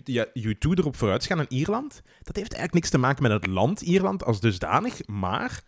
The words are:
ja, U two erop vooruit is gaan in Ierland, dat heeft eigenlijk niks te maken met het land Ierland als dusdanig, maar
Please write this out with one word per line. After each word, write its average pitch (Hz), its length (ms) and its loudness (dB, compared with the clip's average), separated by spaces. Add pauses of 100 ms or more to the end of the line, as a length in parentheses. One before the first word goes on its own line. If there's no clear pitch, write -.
ja, 117 300 0
U 110 240 -2
two 156 160 2
erop 156 220 0
vooruit 104 260 2
is - 40 -2
gaan 170 140 0
in 139 80 -2
Ierland, 202 540 -4 (200)
dat - 140 -14
heeft 208 160 -8
eigenlijk - 200 -6
niks 170 180 2
te 156 80 4
maken 131 240 2
met 117 100 4
het 104 140 0
land 98 340 0
Ierland 190 440 0
als 107 160 0
dusdanig, 113 680 0
maar 101 600 -4